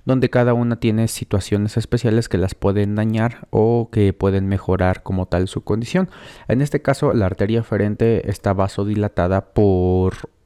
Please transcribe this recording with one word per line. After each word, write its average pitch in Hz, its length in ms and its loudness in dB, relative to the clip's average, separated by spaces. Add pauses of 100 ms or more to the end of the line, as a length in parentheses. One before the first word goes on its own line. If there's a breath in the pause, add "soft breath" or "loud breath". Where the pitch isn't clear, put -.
donde 131 240 2
cada 123 240 4
una 120 260 0
tiene 113 280 2
situaciones 104 680 -2
especiales 113 540 0
que 98 80 0
las 92 160 0
pueden 101 400 0
dañar 110 560 -2
o 113 420 2
que 98 220 2
pueden 98 340 0
mejorar 92 540 0
como 92 240 -4
tal 92 220 -2
su - 160 -8
condición. 120 460 -2 (380 loud breath)
En 127 140 0
este 143 220 -2
caso, 139 300 0
la 107 120 2
arteria 104 360 -2
eferente 104 680 0
está 101 240 -2
vasodilatada 98 1000 -2
por, 92 760 2 (160)